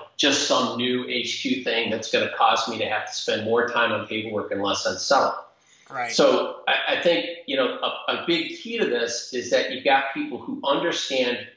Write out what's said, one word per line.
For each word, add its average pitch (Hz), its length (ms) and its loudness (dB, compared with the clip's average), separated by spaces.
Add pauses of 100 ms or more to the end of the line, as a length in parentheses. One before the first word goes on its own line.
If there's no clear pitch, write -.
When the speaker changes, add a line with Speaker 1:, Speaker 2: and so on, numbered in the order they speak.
(160)
Speaker 1:
just 143 320 2
some 117 300 2
new 123 320 0
H 123 320 -4
Q 127 200 0
thing 113 300 0
that's - 180 -4
gonna 110 280 2
cause 113 320 4
me 113 80 -4
to 104 80 -2
have 104 220 -2
to - 60 -12
spend 107 300 -2
more 113 240 2
time 117 240 0
on 104 160 -4
paperwork 107 460 -4
and 98 100 -2
less 95 220 -2
on 92 120 -2
selling. - 380 2 (540)
Speaker 2:
Right. 131 240 -6
Speaker 1:
So - 560 4
I, - 260 0
I - 60 -2
think, 170 240 4 (220)
you 135 100 -2
know, 127 220 2
a, - 340 -4
a 117 120 -4
big 165 340 0
key 226 180 -6
to 202 80 2
this 120 480 -2
is 123 180 -4
that 131 220 2
you've - 100 -8
got 135 300 2
people - 240 -4
who - 280 -8
understand 131 800 0 (120)